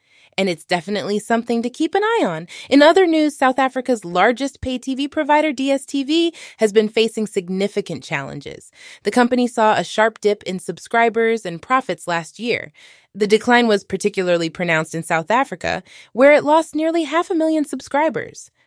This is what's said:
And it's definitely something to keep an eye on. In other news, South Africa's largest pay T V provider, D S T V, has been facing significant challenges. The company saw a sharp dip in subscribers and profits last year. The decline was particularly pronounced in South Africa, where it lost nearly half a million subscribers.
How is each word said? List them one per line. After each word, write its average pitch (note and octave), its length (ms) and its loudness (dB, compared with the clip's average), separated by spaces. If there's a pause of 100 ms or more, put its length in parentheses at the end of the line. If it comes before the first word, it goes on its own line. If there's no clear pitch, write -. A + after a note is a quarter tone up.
(380)
And F#3+ 100 0
it's E3+ 160 -6
definitely F3+ 540 -4
something A#3 420 -2
to A#3 80 -4
keep D#4 260 -4
an G4 80 2
eye A4 240 0
on. E3+ 220 -6 (220)
In C#4 100 6
other E4+ 260 6
news, D#4 300 0
South C4 220 2
Africa's B3+ 440 -2
largest G#3+ 600 0
pay B3+ 160 -4
T C4 160 -6
V C4+ 120 -4
provider, D4+ 460 0
D C4+ 180 -2
S C#4 140 0
T C#4 180 -4
V, D#4+ 300 0 (240)
has G#3+ 160 0
been G#3+ 160 4
facing A3 380 -2
significant F#3+ 760 -4
challenges. - 680 -10 (300)
The G3+ 80 -2
company B3 360 2
saw G#3+ 280 2
a E3+ 100 0
sharp A3 380 -2
dip G#3 220 0
in F#3 140 -6
subscribers A3+ 840 -2
and E3+ 160 -10
profits - 480 -4
last E3+ 300 -6
year. G#3 340 -6 (420)
The G3+ 120 -2
decline A#3+ 400 4
was G#3 180 0
particularly F3+ 640 -2
pronounced D#3+ 460 -2
in E3 80 -6
South E3 280 -2
Africa, F#3 520 -2 (320)
where C#4 180 8
it C#4 120 4
lost D#4 300 2
nearly D#4+ 300 0
half D#4 240 -2
a F#4 60 -2
million D#4 320 0
subscribers. C4+ 840 -4 (160)